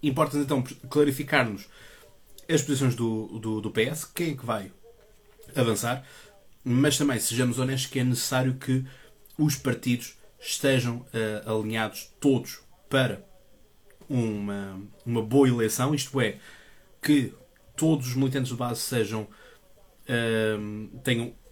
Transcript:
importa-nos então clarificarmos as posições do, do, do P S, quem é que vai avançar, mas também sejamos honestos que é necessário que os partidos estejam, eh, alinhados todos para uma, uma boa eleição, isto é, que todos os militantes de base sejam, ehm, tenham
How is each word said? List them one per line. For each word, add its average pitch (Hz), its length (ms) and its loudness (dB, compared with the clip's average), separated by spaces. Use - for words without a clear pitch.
importa-nos 147 420 0
então 135 160 0
clarificarmos 135 800 2
as 156 120 4
posições 131 320 2
do, 110 460 -4
do, 107 220 -4
do 104 100 -6
P 110 120 0
S, 156 300 -4
quem 170 180 -2
é 131 40 -4
que 120 100 -12
vai 110 240 -6
avançar, 117 500 0
mas 135 360 4
também 139 220 2
sejamos 120 380 0
honestos 131 320 -2
que 131 100 -2
é 123 40 2
necessário 127 520 0
que 131 300 0
os 151 180 2
partidos 120 600 -2
estejam, 123 720 0
eh, 107 320 -2
alinhados 110 720 -2
todos - 400 2
para 127 360 0
uma, 101 680 -2
uma 117 160 0
boa 131 260 6
eleição, 127 480 2
isto 135 240 -2
é, 107 180 0
que 147 320 4
todos 151 300 2
os 123 80 -4
militantes 135 360 0
de 117 60 -8
base 120 240 -4
sejam, 110 440 -2
ehm, 110 840 0
tenham 120 320 -2